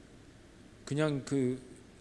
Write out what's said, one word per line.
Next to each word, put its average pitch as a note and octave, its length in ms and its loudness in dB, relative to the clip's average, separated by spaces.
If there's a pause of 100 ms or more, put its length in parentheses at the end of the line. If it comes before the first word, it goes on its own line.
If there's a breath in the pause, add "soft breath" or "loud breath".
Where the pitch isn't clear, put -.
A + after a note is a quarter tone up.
(840)
그냥 C#3+ 400 2
그 C3 340 2 (420)